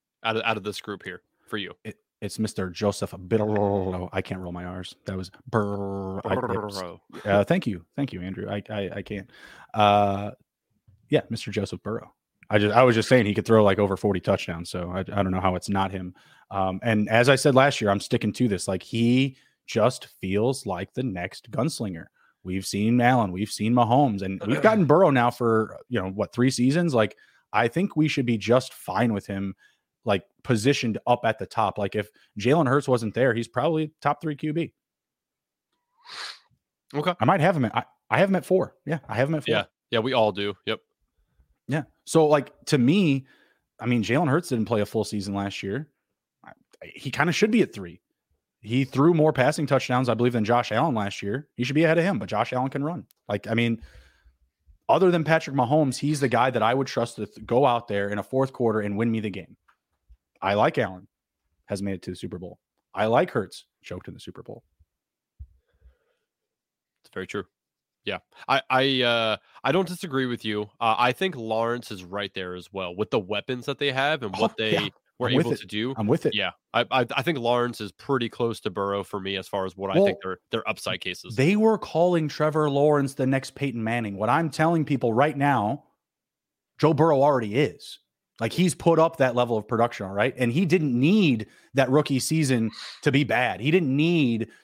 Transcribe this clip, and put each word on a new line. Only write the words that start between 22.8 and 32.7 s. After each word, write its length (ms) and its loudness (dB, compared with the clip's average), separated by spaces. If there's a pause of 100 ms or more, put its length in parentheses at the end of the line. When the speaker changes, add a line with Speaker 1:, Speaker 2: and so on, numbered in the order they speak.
Speaker 2:
Allen, 300 2
we've 200 -4
seen 220 -2
Mahomes, 480 4
and 240 -6
we've 160 -2
Speaker 1:
<clears throat> 0 -
Speaker 2:
gotten 240 4
Burrow 240 6
now 220 4
for, 480 -2 (100)
you 120 -2
know, 80 -4
what, 220 -4
three 200 2
seasons? 420 0
Like, 240 2 (360)
I 140 2
think 280 -2
we 120 4
should 180 -2
be 120 0
just 360 2
fine 400 -2
with 120 -4
him, 300 -6 (500)
like, 200 0 (180)
positioned 640 0
up 160 2
at 160 -2
the 60 -8
top. 320 -2
Like, 180 -4
if 140 -4 (280)
Jalen 300 2
Hurts 220 0